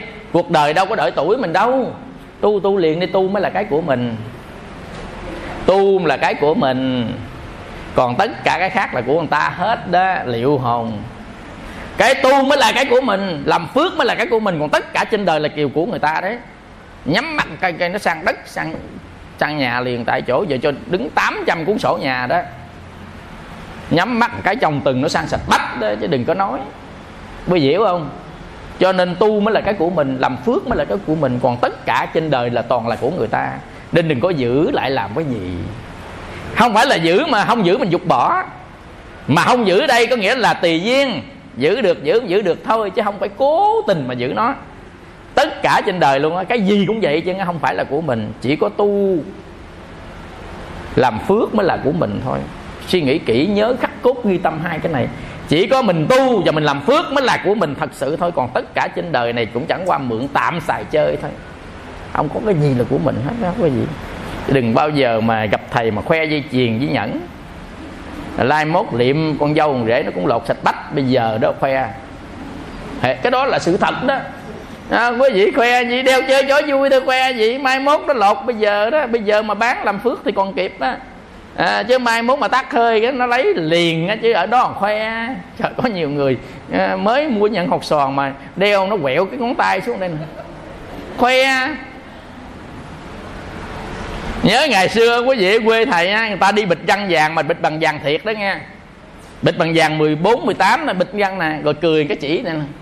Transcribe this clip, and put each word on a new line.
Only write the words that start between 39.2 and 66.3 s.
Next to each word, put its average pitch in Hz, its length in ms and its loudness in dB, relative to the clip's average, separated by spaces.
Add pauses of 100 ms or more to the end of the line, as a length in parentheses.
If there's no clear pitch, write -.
Mà 160 160 4
không 233 240 4
giữ 196 200 4
đây 240 200 4
có 254 100 2
nghĩa 214 180 2
là 196 200 2
tùy 165 260 2
duyên. 240 420 2 (340)
Giữ 165 240 2
được, 175 240 2
giữ, 190 220 2
giữ 190 160 2
được 170 220 0
thôi, 220 260 0
chứ 233 140 -2
không 208 160 -2
phải 202 160 -2
cố 392 500 2
tình 170 220 2
mà 127 60 -4
giữ 123 200 -2
nó. 226 200 0 (800)
Tất 294 280 2
cả 160 240 4
trên 185 140 0
đời 139 200 4
luôn 156 160 0
á, 185 80 -2
cái 247 160 0
gì 202 260 4
cũng 220 140 0
vậy 160 200 2
chứ 180 120 -2 (140)
không 175 120 -4
phải 143 160 0
là 190 100 -2
của 139 160 -2
mình. 113 400 -2
Chỉ 135 160 0
có 202 120 0
tu 202 480 2 (1800)
làm 117 220 2
phước 220 360 0
mới 208 120 2
là 120 180 0
của 139 80 2
mình 117 320 -2
thôi. 135 140 -2 (480)
Suy 180 140 2
nghĩ 143 180 2
kỹ, 127 280 2
nhớ 208 340 2
khắc - 100 -2 (120)
cốt 247 220 2
ghi 190 140 2
tâm 160 260 -2
hai 165 140 -4
cái 165 140 -2
này. 123 160 0 (400)
Chỉ 170 180 4
có 262 160 4
mình 170 260 2
tu 254 360 6
và 160 80 4
mình 156 120 0
làm 143 160 2
phước 294 320 2
mới 277 120 2
là 185 200 2
của 190 100 4
mình 165 260 0
thật 151 120 -4
sự 143 240 -2
thôi. 170 180 0
Còn 127 200 -2
tất - 200 -4
cả 135 220 0
trên 175 160 -6
đời 120 200 0
này 117 140 0
cũng 120 200 -4
chẳng 139 200 -2
qua 160 120 2
mượn 127 300 -2
tạm 143 320 0
xài - 240 -4
chơi 147 380 2
thôi. 151 80 -8 (840)
Không 147 220 0
có - 120 -2
cái 208 80 4
gì 147 240 2
là 120 120 2
của 135 80 2
mình 135 180 0 (100)
hết - 60 -4 (100)
đó 180 60 0 (120)
quý 170 100 4
vị. 117 160 0 (640)
Đừng 117 260 4
bao 147 160 4
giờ 123 300 4
mà 110 240 2
gặp 110 160 2 (100)
thầy 117 200 2
mà 104 120 0
khoe 160 220 2
dây 151 280 0